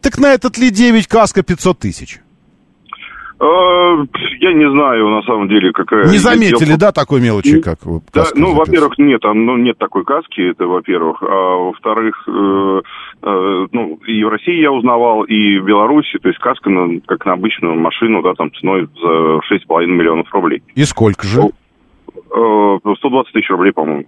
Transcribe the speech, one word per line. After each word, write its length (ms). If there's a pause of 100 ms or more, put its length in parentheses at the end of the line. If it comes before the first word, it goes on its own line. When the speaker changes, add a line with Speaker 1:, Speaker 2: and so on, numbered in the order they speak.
Speaker 1:
«Так 160
на 160
этот 240
Ли 120
девять 360
каска 360
пятьсот 360
тысяч». 420 (1200)
Speaker 2:
Э, 40 (960)
я 140
не 160
знаю, 380
на 140
самом 260
деле, 240
какая 360
Speaker 1:
Не 100
заметили, 480
Speaker 2:
дело. 120
Speaker 1:
да, 140
такой 280
мелочи, 360
Speaker 2:
Н-, 60
Speaker 1:
как 220
вот 280
Speaker 2:
да, 100
Speaker 1:
каска 160
Speaker 2:
ну, 120
Speaker 1:
за 40
Speaker 2:
во-первых, 420
Speaker 1:
пятьсот? 100
Speaker 2:
нет, 140
там, 240
ну, 120
нет 200
такой 280
каски, 480
это 140
во-первых. 560
А 340
во-вторых, 720
э, 520 (420)
э, 500
ну, 240 (100)
и 180
в 40
России 340
я 100
узнавал, 520
и 340
в 60
Беларуси, 580
то 60
есть 120
каска 300
на, 300
как 260
на 60
обычную 420
машину, 480
да, 120
там, 200
ценой 340 (140)
за 400
шесть 220
с 20
половиной 300
миллионов 360
рублей. 300 (120)
Speaker 1:
И 100
сколько 420
же? 160
Speaker 2:
Ну, 1400
э, 120
сто 120
двадцать 240
тысяч 160
рублей, 220
по-моему. 360